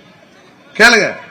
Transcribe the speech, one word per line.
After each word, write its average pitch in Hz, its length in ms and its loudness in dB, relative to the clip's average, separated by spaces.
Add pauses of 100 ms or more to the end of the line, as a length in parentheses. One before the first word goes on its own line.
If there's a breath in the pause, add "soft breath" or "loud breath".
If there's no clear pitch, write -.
(760)
கேளுங்க. 208 360 0 (180)